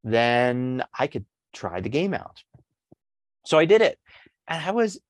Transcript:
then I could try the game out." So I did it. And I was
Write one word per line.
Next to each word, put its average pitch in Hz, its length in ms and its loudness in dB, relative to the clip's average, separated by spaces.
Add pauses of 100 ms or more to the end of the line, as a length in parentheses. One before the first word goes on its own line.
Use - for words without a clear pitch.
then 123 800 0 (140)
I 131 100 0
could 104 180 -8 (280)
try 90 280 -8
the 104 80 -6
game 165 240 -2
out." - 300 -12 (1000)
So 156 120 2
I 160 80 6
did 202 160 6
it. - 180 0 (480)
And 160 160 -8
I 180 80 -4
was 220 280 -2 (100)